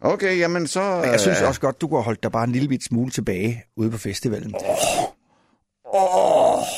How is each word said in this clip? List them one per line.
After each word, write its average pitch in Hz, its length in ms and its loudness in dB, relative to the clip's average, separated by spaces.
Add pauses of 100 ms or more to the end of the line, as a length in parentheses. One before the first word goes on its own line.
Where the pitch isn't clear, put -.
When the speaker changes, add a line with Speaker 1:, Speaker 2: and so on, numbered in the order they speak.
Speaker 1:
Okay, 185 380 0
jamen 170 280 0
så, 185 340 -2
Speaker 2:
Men 127 100 0
jeg 113 80 4
synes 95 220 2
Speaker 1:
øh, 127 60 4
Speaker 2:
også 131 140 -2
godt, 139 200 -2
du 165 60 -2
kunne 147 120 0
have 113 60 0
holdt 110 180 -2
dig 110 80 -2
bare 117 120 0
en 123 80 0
lille 131 160 0
bit 135 160 -2
smule 123 280 -2
tilbage 110 520 -2 (140)
ude 113 140 0
på 113 60 -8
festivalen. 104 580 -6
Speaker 1:
Åh, - 480 0 (920)
åh, - 680 4 (140)